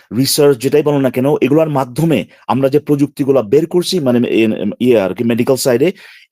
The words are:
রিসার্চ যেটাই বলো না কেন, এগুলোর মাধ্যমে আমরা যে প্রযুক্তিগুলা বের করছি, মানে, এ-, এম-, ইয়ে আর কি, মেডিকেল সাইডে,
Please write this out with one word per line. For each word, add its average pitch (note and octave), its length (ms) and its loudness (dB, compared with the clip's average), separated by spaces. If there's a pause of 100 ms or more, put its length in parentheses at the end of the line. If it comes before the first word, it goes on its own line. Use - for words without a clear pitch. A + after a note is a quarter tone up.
(160)
রিসার্চ C3+ 420 2
যেটাই C3+ 240 0
বলো C#3+ 180 0
না C#3 100 0
কেন, C#3 260 0
এগুলোর D#3 320 2
মাধ্যমে C3 560 0 (220)
আমরা C3 220 0
যে D3 120 0
প্রযুক্তিগুলা C#3 640 0
বের C#3 240 -6
করছি, F3+ 340 -2
মানে, A#2+ 280 0
এ-, A2 260 0
এম-, G#2 260 -6
ইয়ে A#2 200 2
আর F#2 140 -2
কি, B2 100 -6
মেডিকেল A#2+ 320 0
সাইডে, C3 360 0 (400)